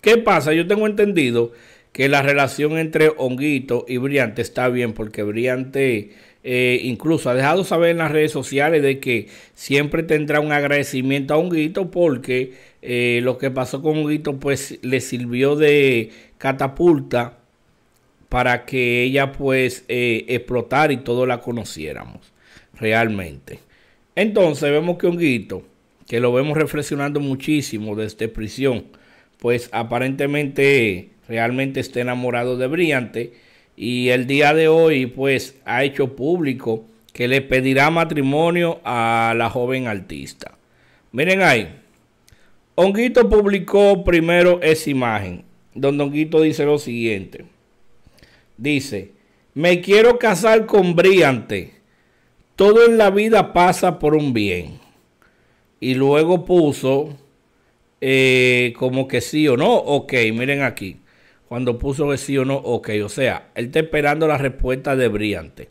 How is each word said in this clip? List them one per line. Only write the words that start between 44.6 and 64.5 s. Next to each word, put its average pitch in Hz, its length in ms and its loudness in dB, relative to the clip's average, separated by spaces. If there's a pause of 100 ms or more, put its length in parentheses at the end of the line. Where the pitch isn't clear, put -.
esa 156 300 0
imagen, 110 540 -4 (300)
donde 143 300 0
Honguito 156 380 0
dice 156 220 2
lo 147 140 2
siguiente. 113 680 -6 (1120)
Dice, 113 540 -4 (420)
"Me 175 260 2
quiero 226 380 6
casar 220 480 2
con 185 300 4
Briante. 139 800 2 (840)
Todo 214 280 8
en 233 140 6
la 208 120 6
vida 208 440 2
pasa 180 440 2
por 151 160 2
un 147 200 0
bien". 90 460 -4 (960)
Y 127 160 -2
luego 156 500 2
puso, 147 720 0 (840)
eh, 127 760 2
como 131 300 -2
que 127 140 -2
sí 151 280 0
o 123 80 4
no, 180 180 2
ok, 143 380 0 (220)
miren 139 280 -2
aquí. 104 340 -6 (520)
Cuando 120 320 -4
puso 143 280 -2
que 135 80 0
sí 139 220 -4
o 131 60 0
no, 135 100 -2
ok. 117 360 -4 (140)
O 101 40 -8
sea, 117 480 -4
él 120 100 -6
está 139 140 -2
esperando 156 480 0
la 143 100 0
respuesta 131 560 -2